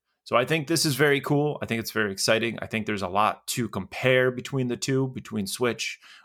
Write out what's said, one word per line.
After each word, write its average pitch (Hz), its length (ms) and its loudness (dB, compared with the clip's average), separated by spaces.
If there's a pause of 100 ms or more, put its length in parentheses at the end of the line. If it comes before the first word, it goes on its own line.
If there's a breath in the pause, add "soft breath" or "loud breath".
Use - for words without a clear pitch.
(220)
So - 140 0
I 123 80 4
think 147 240 -2
this 160 160 2
is 151 100 2
very 143 260 4
cool. 147 400 0
I 107 60 -6
think 117 140 -2
it's 107 100 -8
very 104 220 0
exciting. 113 500 0
I - 40 -10
think 107 200 -4
there's 104 160 -2
a 92 60 -2
lot 98 400 2
to 117 200 -2
compare 127 600 2
between 127 380 -4
the 120 80 -2
two, 135 320 0
between 107 400 -6
Switch - 500 -2 (260 loud breath)